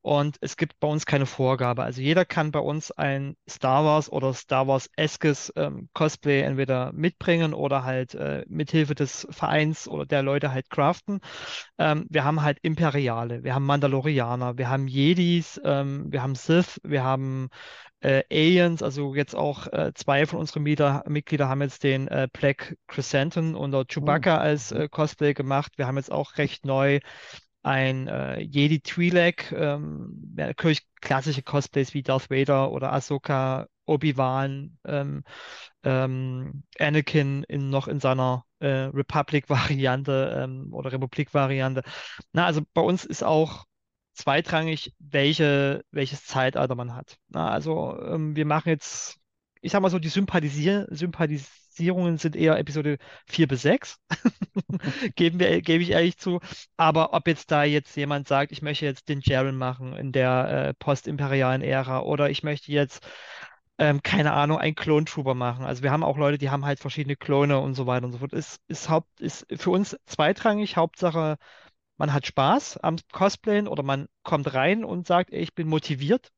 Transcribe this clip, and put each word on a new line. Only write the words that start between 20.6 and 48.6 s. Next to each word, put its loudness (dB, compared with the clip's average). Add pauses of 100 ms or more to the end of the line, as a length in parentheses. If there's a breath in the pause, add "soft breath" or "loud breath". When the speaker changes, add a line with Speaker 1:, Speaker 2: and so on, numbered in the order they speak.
Speaker 1:
Mieter-, 2
Mitglieder 0
haben 0
jetzt -4
den, 2
äh, 0
Black -2 (100)
Chrysanthemum -2
und -4
der 2
Chewbacca 2
Speaker 2:
Oh. 2
Speaker 1:
als, 0
äh, -2
Cosplay 0
gemacht. -2
Wir -2
haben -2
jetzt -6
auch -4
recht -2
neu 2 (640 loud breath)
ein, 0
äh, -6
Jedi 2
Twi'lek, 2
ähm, -6
ja, -4
natürlich 0 (140)
klassische -2
Cosplays -2
wie -4
Darth 0
Vader 2
oder -4
Ahsoka, -2 (180)
Obi-Wan, 0
ähm, -4 (600 loud breath)
ähm, -2 (160)
Anakin 2
in, -4
noch 0
in -2
seiner, 2 (140)
äh, -2
Republic-Variante, 0
ähm, -8
oder -6
Republik-Variante. 0 (480 loud breath)
Na, 2
also 2 (120)
bei 2
uns 2
ist -8
auch 2 (480)
zweitrangig, -2
welche, 2
welches -6
Zeitalter 0
man -8
hat. -16 (100)
Na, -4
also, -4
ähm, -4
wir 0
machen 0